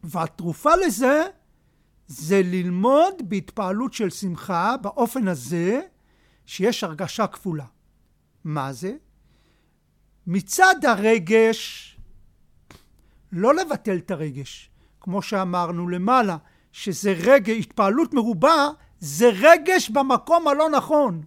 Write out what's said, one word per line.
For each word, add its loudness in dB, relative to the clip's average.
והתרופה -2
לזה, 2
זה -2
ללמוד 0
בהתפעלות -6
של -4
שמחה, -4
באופן -2
הזה -2
שיש -4
הרגשה -6
כפולה. -8
מה -6
זה? -10
מצד 2
הרגש, 2
לא 2
לבטל -4
את -8
הרגש, -10
כמו -6
שאמרנו -4
למעלה, 0
שזה -4
רגש, 4
התפעלות 0
מרובה, 2
זה 2
רגש 6
במקום 2
הלא 2
נכון. 0